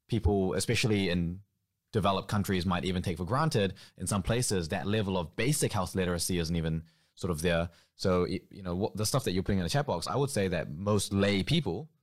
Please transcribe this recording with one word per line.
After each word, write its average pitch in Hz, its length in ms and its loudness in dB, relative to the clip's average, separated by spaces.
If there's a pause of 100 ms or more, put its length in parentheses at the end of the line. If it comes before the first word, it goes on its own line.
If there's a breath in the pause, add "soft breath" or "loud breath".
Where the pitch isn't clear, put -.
people, 101 460 2
especially 104 540 2
in 87 320 0 (520)
developed 95 360 0
countries, 95 380 0
might 92 180 0
even 90 180 0
take 85 140 -4
for 90 80 -6
granted. 110 480 0 (240 loud breath)
In 92 100 -8
some 101 160 0
places, 107 460 0
that 90 180 -4
level 101 300 0
of 82 200 -4
basic 127 360 0
health 92 220 -2
literacy 90 440 0
isn't 82 180 0
even 80 260 0 (320 soft breath)
sort - 160 -4
of 78 100 -2
there. 85 300 2 (260 soft breath)
So, 90 320 2
y-, 92 120 -4 (100)
you 98 120 -14
know, 90 120 -4
what, 95 220 -2
the 107 100 -2
stuff - 180 -2
that 101 80 0
you're 92 100 0
putting 98 180 0
in 87 40 0
the 82 60 -2
chat 143 160 0
box, 87 200 -2
I 101 100 -4
would 139 140 0
say 98 180 0
that 87 220 -2
most 101 420 0
lay 98 300 4
people 131 460 -2 (140)